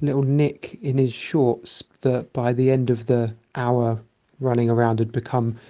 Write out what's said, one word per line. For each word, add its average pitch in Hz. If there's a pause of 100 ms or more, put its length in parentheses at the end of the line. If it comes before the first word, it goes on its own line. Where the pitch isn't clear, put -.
little 139
nick 143
in 135
his 131
shorts - (200)
that 123
by 123
the 127
end 131
of 113
the 117 (220)
hour 120 (420)
running 120
around 117
had 113
become 117 (120)